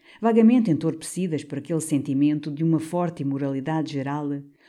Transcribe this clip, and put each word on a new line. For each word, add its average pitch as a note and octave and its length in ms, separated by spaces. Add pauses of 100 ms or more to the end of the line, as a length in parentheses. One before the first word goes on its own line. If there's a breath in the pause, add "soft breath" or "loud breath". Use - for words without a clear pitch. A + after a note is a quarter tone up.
(200 loud breath)
vagamente A3+ 500
entorpecidas D#3+ 720
por C#3 140
aquele D#3 240
sentimento D3 680
de D3 120
uma E3 160
forte E3+ 440
imoralidade C#3 720
geral, C#3+ 340 (400 soft breath)